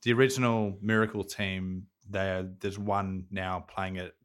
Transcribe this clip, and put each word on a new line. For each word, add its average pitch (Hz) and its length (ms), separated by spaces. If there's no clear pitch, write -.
the 120 100
original 117 680
Miracle 107 440
team, 95 640
they 98 220
are, 92 180
there's 101 180
one 98 520
now 92 300
playing 92 380
at 90 140